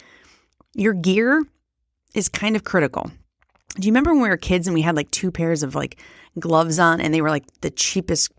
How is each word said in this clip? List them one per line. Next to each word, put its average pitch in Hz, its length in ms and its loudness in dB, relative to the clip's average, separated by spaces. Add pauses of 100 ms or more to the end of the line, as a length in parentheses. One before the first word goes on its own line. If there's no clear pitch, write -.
(720)
Your 214 200 0
gear 214 500 2 (720)
is 208 140 -2
kind 214 260 -2
of 208 80 -2
critical. 147 480 -2 (640)
Do 190 100 -4
you 214 60 2
remember 294 220 4
when 277 100 4
we 214 60 2
were 180 80 2
kids 180 300 -2
and 180 60 -2
we 160 80 2
had, 165 140 0
like, 147 160 -4
two 185 200 -4
pairs 165 320 -2
of, 139 120 -8
like, 135 240 -6 (400)
gloves 160 400 0
on, 165 220 4
and 151 120 0
they 160 80 2
were, 151 80 0
like, 147 160 -2 (140)
the 156 120 -4
cheapest - 680 -4